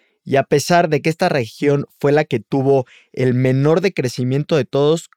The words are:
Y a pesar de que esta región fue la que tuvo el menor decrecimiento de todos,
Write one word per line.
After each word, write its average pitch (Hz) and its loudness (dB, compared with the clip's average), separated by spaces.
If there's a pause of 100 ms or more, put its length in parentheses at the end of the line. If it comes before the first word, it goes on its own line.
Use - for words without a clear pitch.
(220)
Y - -4
a 135 2
pesar 170 0
de 147 -2
que 160 -4
esta 165 -2
región 143 -2 (120)
fue 143 0
la 151 2
que 123 -4
tuvo 135 0 (280)
el 127 0
menor 131 2
decrecimiento 139 -4
de 135 0
todos, 147 0